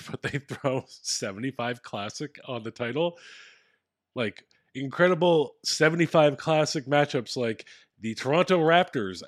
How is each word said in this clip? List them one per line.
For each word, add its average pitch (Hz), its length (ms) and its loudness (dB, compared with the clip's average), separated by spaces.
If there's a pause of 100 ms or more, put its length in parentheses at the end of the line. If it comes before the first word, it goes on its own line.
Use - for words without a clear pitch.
but - 120 -10
they - 180 -6
throw 131 480 -4
seventy-five 120 960 -6
classic 107 640 -10
on 120 160 -10
the 113 80 -10
title. 147 460 -4 (1000)
Like, 110 300 -6 (280)
incredible 160 840 2 (100)
seventy-five 156 720 4
classic 156 480 0
matchups, 143 500 0
like 117 300 -4 (340)
the 110 160 -6
Toronto 175 440 2
Raptors 156 680 2